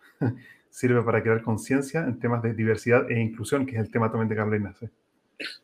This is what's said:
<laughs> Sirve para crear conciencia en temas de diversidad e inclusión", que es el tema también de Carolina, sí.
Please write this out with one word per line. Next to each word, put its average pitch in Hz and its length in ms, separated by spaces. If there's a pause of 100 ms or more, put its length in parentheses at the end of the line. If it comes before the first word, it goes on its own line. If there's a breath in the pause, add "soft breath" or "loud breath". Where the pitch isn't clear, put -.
(200 soft breath)
<laughs> - 500
Sirve 123 340
para 113 200
crear 113 180
conciencia 131 600
en 127 180
temas 117 240
de 113 100
diversidad 113 560
e 117 100
inclusión", 113 460
que 120 100
es 113 60
el 101 100
tema 113 200
también 113 180
de 107 60
Carolina, 104 440
sí. - 80 (760 loud breath)